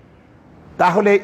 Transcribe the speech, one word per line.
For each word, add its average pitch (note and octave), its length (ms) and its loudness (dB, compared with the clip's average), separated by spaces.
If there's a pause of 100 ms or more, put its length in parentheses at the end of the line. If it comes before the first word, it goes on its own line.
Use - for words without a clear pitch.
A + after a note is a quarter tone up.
(760)
তাহলে G3 460 0